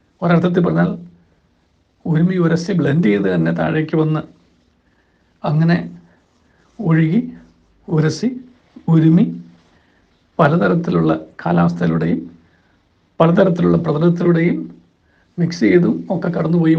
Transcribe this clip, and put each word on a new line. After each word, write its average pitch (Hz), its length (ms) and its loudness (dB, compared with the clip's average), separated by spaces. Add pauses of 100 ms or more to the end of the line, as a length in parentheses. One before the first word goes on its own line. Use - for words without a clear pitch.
(220)
ഒരർത്ഥത്തിൽ 175 440 2
പറഞ്ഞാൽ 160 260 0 (1120)
ഉരുമി, 175 400 0
ഉരസി, 165 360 -2
ബ്ലെൻഡ് 151 300 0
ചെയ്ത് 196 240 0
തന്നെ 165 260 -2
താഴേക്ക് 156 420 -2
വന്ന് 156 180 -2 (1300)
അങ്ങനെ 160 280 2 (1000)
ഒഴുകി, 165 420 0 (760)
ഉരസി, 151 320 -2 (640)
ഉരുമി, 160 320 4 (1120)
പലതരത്തിലുള്ള 170 760 2 (300)
കാലാവസ്ഥയിലൂടെയും 85 800 0 (1000)
പലതരത്തിലുള്ള 175 640 2
പ്രതലത്തിലൂടെയും 170 720 0 (840)
മിക്സ് - 280 -2
ചെയ്തും 180 260 4 (200)
ഒക്കെ 175 200 -4
കടന്നുപോയി 160 440 2